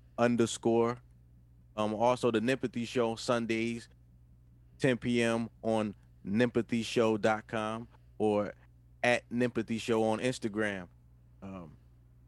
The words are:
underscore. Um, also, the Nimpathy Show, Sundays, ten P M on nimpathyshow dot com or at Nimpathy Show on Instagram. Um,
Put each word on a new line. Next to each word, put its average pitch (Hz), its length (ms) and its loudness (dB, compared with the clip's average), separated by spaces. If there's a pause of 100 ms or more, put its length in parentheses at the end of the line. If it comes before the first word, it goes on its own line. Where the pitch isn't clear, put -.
(180)
underscore. 117 800 2 (800)
Um, 107 180 -2
also, 120 360 2
the 110 100 2
Nimpathy 120 460 -2
Show, 117 300 0
Sundays, 117 720 -2 (920)
ten 127 180 4
P 120 240 0
M 117 260 0 (140)
on 107 320 0 (320)
nimpathyshow 113 920 2
dot 110 260 0
com 113 400 -6 (320)
or 104 340 0 (500)
at 120 200 2 (100)
Nimpathy 117 480 -2
Show 113 240 0
on 110 140 0
Instagram. 104 720 -4 (540)
Um, 95 280 -14 (580)